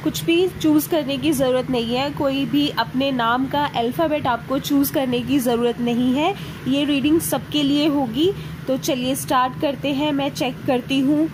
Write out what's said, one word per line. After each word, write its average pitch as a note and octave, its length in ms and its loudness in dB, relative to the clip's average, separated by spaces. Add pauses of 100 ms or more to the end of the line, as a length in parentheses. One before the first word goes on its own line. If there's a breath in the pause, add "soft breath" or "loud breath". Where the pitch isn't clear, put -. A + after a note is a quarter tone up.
कुछ - 200 -4
भी E4+ 240 2 (140)
choose D4+ 280 4
करने C#4 280 0
की C#4 140 0
ज़रूरत B3+ 380 2
नहीं A#3+ 260 0
है, C#4 160 0
कोई C#4 340 0
भी C#4+ 240 2
अपने C4 420 -2
नाम B3 360 0
का C#4+ 180 0 (100)
alphabet D4 520 0
आपको B3 320 -2
choose C#4 340 0
करने B3+ 260 0
की B3+ 200 2
ज़रूरत A#3+ 400 0
नहीं A#3+ 340 2
है। D#4+ 200 2 (340 loud breath)
ये C#4 180 2
reading D4 360 2
सबके D4 420 -2
लिए C#4+ 240 2
होगी। C#4+ 440 0 (360 loud breath)
तो C4 100 0
चलिए C4 380 -2
start B3+ 460 0
करते C#4+ 320 -2
हैं। D4 180 0
मैं C#4 180 0
check C4 260 -4 (120)
करती C4 320 0
हूँ D4 340 2